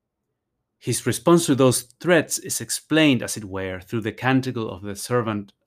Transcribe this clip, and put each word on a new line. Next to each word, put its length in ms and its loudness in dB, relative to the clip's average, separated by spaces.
His 260 -4
response 420 2
to 80 4
those 260 4
threats 400 2
is 220 -8
explained, 600 2
as 140 -6
it 80 -8
were, 380 -8
through 200 -6
the 120 -4
canticle 580 -2
of 120 -14
the 120 -10
servant 560 -4